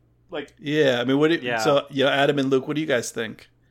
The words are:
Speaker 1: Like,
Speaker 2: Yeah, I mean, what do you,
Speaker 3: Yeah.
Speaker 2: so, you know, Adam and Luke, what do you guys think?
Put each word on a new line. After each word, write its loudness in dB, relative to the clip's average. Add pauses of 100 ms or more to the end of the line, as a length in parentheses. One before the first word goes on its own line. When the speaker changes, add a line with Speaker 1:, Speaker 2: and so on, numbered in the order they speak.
(320)
Speaker 1:
Like, -12
Speaker 2:
Yeah, 2
I -2
mean, 2
what 4
do 2
you, -4
Speaker 3:
Yeah. -4
Speaker 2:
so, 2
you -2
know, 2
Adam 2
and -2
Luke, 0
what -6
do -4
you -6
guys -2
think? -10 (220)